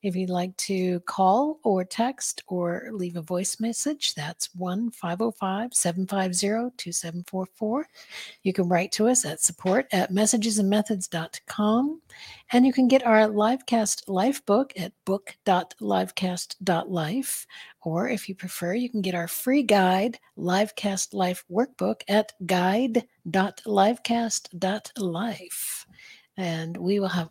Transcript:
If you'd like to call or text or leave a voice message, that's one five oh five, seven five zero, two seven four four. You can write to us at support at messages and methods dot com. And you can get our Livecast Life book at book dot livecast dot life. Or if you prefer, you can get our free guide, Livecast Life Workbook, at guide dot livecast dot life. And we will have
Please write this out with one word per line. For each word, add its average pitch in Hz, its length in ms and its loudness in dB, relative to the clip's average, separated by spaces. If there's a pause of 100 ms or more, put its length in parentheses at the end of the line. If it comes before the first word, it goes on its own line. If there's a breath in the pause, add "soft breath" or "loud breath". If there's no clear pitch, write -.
If 185 140 -2
you'd 185 120 -2
like 180 280 -2
to 185 440 0
call 233 600 2
or 185 220 2
text - 640 -4
or 175 420 -4
leave 180 240 -6
a 170 80 -6
voice 180 380 -4
message, 233 560 -2
that's 156 400 -8
one 185 340 -2
five 175 300 -6
oh 226 100 0
five, 208 420 -4
seven 180 360 0
five 190 260 -2
zero, 220 420 -2
two - 140 -10
seven 170 380 -6
four 185 260 -6
four. 240 320 -4 (560 loud breath)
You 190 100 0
can 185 160 0
write 180 240 2
to 214 140 2
us 247 180 4
at 156 160 -6
support 196 520 0
at 180 180 2
messages 214 480 2
and 196 100 4
methods 208 380 0
dot - 400 -8
com. 240 560 0 (480 loud breath)
And 247 160 6
you 262 60 4
can 254 160 4
get 262 180 6
our 220 220 8
Livecast 220 800 0
Life 202 380 2
book 247 300 4
at 185 160 -6 (120)
book - 400 -4
dot 185 360 2
livecast 190 840 -2
dot 180 260 0
life. 180 560 -4 (380 loud breath)
Or 175 240 -2
if 220 200 -6
you 190 80 -10
prefer, 180 380 -6
you 247 140 -2
can 226 120 -4
get 180 160 -2
our 170 100 -4
free 262 380 0
guide, 196 520 4 (220)
Livecast 196 760 -2
Life 180 360 -2
Workbook, 214 560 -2
at 214 260 2 (140)
guide 202 580 2 (240)
dot 190 380 0
livecast 226 960 0
dot 196 360 -4
life. 185 880 -6 (520 soft breath)
And 165 400 -4
we 190 240 0
will 196 80 0
have 170 220 -2